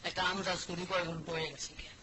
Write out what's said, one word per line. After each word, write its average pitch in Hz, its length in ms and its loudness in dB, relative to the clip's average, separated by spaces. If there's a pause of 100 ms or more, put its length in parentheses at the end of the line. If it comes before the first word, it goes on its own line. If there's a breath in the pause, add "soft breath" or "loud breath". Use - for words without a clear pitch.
একটা 175 200 0
আন্দাজ 185 420 2
করি 175 240 -2
কয় 180 160 4
ঘন্টা 165 260 -2
হয়ে 160 200 0
গেছে - 220 -8
কি। - 140 -10 (160)